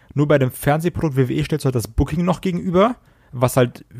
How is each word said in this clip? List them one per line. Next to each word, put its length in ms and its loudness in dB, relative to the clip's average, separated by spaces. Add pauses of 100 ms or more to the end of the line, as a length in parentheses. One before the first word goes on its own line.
(140)
Nur 140 2
bei 100 4
dem 140 2
Fernsehprodukt 640 -2
W 120 2
W 60 -4
E 80 -2
stellst 220 -4
du 40 2
halt 60 -2
das 140 -4
Booking 360 -2
noch 160 -2
gegenüber, 560 0 (360)
was 240 0
halt, 280 0 (140)